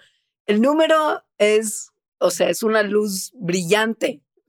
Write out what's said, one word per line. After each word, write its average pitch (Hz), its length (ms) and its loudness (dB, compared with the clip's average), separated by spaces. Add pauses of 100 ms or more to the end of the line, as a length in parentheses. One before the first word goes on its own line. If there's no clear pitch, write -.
(460)
el 214 160 0
número 311 600 2 (160)
es, 214 540 0 (280)
o - 120 0
sea, 170 180 0
es 175 140 -4
una 220 200 2
luz 202 520 -4
brillante 190 840 -2 (280)